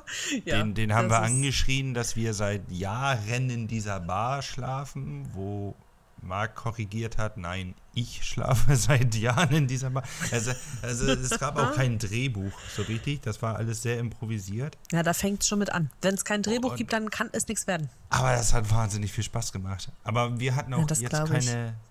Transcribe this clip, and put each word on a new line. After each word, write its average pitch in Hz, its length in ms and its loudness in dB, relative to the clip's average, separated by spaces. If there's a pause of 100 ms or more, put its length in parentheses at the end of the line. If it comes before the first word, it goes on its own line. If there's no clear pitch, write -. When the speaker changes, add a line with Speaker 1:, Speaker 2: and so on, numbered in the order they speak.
(460)
Speaker 1:
Ja, 156 180 2
Speaker 2:
Den, 107 100 -2
den 107 200 2
haben 113 160 4
Speaker 1:
das 113 120 6
Speaker 2:
wir 107 40 2
Speaker 1:
ist 113 60 2
Speaker 2:
angeschrien, 135 600 2
dass 120 220 -2
wir 113 180 0
seit 101 380 -2
Jahren 113 800 -2
in 117 180 -4
dieser 104 320 -4
Bar 107 420 -2
schlafen, 139 920 -8
wo 101 420 -6 (460)
Marc 98 340 -4
korrigiert 110 640 -4
hat, 107 200 -2
„Nein, 92 360 -6 (200)
ich - 320 -4
schlafe 120 500 8
<laughs> - 0 -
seit 127 400 6
Jahren 120 400 4
in 147 120 4
dieser 131 220 -2
Bar.“ 131 140 -2 (280)
Also, 123 200 0 (300)
also 120 260 -2
es 127 320 0
gab 139 180 -4
auch - 140 2
Speaker 1:
<laughs> - 40 -2
Speaker 2:
kein 123 220 2
Drehbuch 107 540 -2 (240)
so 107 80 -4
richtig, 110 380 -4
das 110 200 -6
war 113 140 -2
alles 113 280 -4
sehr 120 160 -2
improvisiert. 110 760 -6 (140)
Speaker 1:
Ja, 170 100 2
da 165 120 2
fängt's 202 340 0
schon 208 120 2
mit 202 120 0
an. 160 180 0 (120)
Wenn's 190 240 0
kein 208 180 0
Drehbuch 240 280 0
Speaker 2:
Und 240 60 -6
Speaker 1:
gibt, 233 160 -4
dann 220 160 -2
kann 208 220 -4
es - 160 -2
nix - 200 -4
werden. 160 220 0 (200)
Speaker 2:
Aber 131 260 4
das 117 180 6
hat 110 180 6
wahnsinnig 107 420 2
viel 107 100 -4
Spaß - 300 -4
gemacht. 95 380 -8 (120)
Aber 120 360 0
wir 127 160 0
hatten 139 160 -2
Speaker 1:
Ja, 131 80 0
Speaker 2:
auch 160 80 4
Speaker 1:
das 156 140 0
Speaker 2:
jetzt 123 100 -2
Speaker 1:
glaub 156 200 2
ich. 123 160 4
Speaker 2:
keine, 117 280 -2 (160)